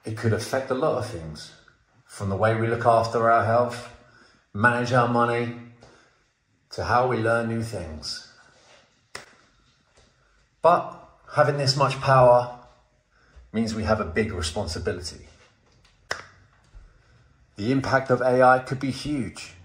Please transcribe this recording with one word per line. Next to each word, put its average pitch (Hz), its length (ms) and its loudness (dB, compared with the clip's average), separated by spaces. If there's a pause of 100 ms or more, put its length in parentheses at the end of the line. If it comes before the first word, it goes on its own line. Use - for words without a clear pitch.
It 110 120 -8
could 110 160 0
affect - 400 -4
a - 20 0
lot 139 240 -2
of 107 100 -6
things, 80 440 -14 (520)
from - 260 -8
the 98 60 -4
way 110 200 2
we 113 100 0
look 117 180 -2
after 117 460 4
our 113 140 4
health, 120 460 0 (600)
manage 120 400 0
our 120 140 4
money, 120 480 0 (1160)
to - 120 -10
how 120 240 2
we 120 120 0
learn 117 300 0
new 113 140 -4
things. 85 640 -12 (2250)
But - 340 2 (400)
having 143 220 2
this 139 180 0
much 139 240 0
power 123 580 4 (920)
means 110 200 -2
we 110 120 -6
have 107 160 2
a 101 40 -4
big 98 280 -2
responsibility. - 960 -8 (2250)
The 104 160 -4
impact 135 400 0
of 123 100 2
A 127 220 4
I 127 160 8
could 131 220 -6
be 135 100 -4
huge 135 640 -8 (120)